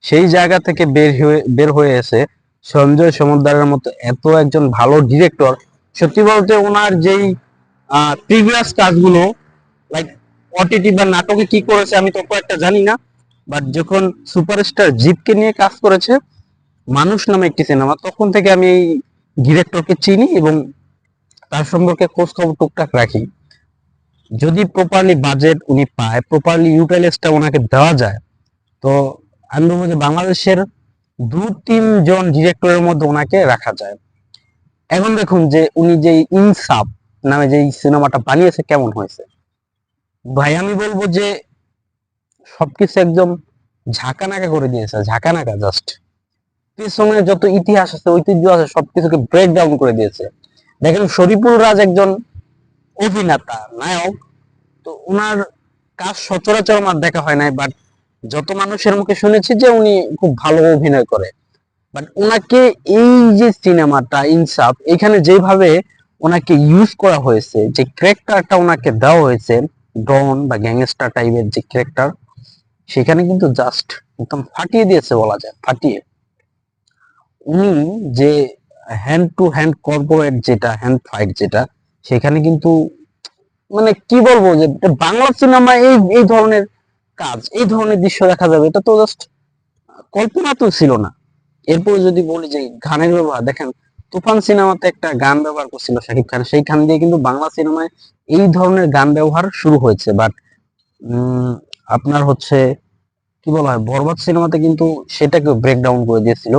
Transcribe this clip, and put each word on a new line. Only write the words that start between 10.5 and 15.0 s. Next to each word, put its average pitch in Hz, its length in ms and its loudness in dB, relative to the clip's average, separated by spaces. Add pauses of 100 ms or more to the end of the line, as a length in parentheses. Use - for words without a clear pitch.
ওটিটি 185 440 0
বা 196 80 2 (100)
নাটকে 208 380 -2
কি 214 160 2
করেছে 208 320 0
আমি 190 140 -2
তো 202 40 -6 (240)
একটা 190 220 -8
জানি 202 240 2
না, 220 60 0 (560)
but 143 140 -6 (120)
যখন 190 260 -2 (300)
সুপারস্টার 196 560 0 (140)